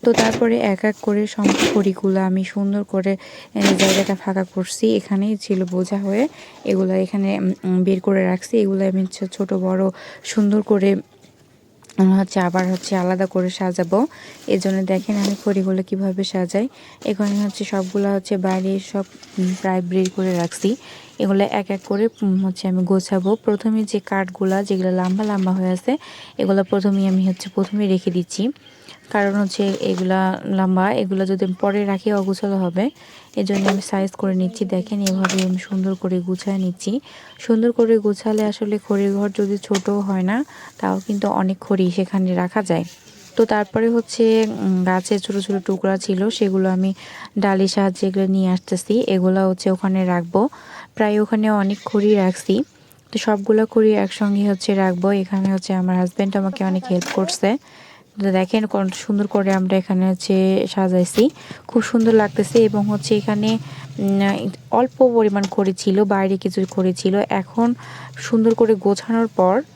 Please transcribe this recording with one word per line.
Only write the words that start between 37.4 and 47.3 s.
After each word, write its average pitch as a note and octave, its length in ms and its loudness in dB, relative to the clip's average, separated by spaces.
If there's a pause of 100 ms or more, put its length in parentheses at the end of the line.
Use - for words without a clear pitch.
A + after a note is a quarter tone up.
করে A3+ 260 4
গুছালে G#3+ 480 0
আসলে G#3 340 -2
খড়ির G3+ 360 0
ঘর G3+ 220 0
যদি G3+ 260 0
ছোট G3 220 -2 (200)
হয় F#3+ 240 0
না, G#3+ 80 0 (400)
তাও F#3+ 220 0
কিন্তু G3+ 320 -4
অনেক F#3 280 0
খড়ি F#3+ 320 0
সেখানে F#3 440 -2
রাখা F3+ 280 -2
যায়। E3+ 220 -2 (480)
তো - 120 2
তারপরে A3 440 0
হচ্ছে, A#3 340 0 (180)
উম, G3 420 0
গাছের F#3 380 0
ছোট G3+ 180 -6
ছোট G3 160 -2 (100)
টুকরা F#3+ 320 0
ছিল, F#3 320 -2
সেগুলো F#3+ 400 0
আমি F#3 220 0 (460)